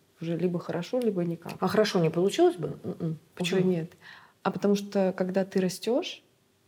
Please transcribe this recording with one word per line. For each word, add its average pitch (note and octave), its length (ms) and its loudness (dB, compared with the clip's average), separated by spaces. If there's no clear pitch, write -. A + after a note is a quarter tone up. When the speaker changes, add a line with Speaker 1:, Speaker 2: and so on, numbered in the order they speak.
Speaker 1:
Уже E3 160 -4
либо F3 220 -2
хорошо, F3 400 -4
либо G3+ 260 0
никак. E3 340 -6
Speaker 2:
А F#3+ 80 2
хорошо G#3 320 4
не D#3+ 100 4
получилось G3 480 4
бы? D3+ 100 -4
Speaker 1:
М-м, E3 340 -4
Speaker 2:
Почему? F#3 260 0
Speaker 1:
уже F#3 80 4
нет. E3 220 -2
А G3 80 2
потому G3+ 240 2
что, G3 420 0
когда F#3 260 0
ты F#3+ 180 0
растёшь, A3 640 -2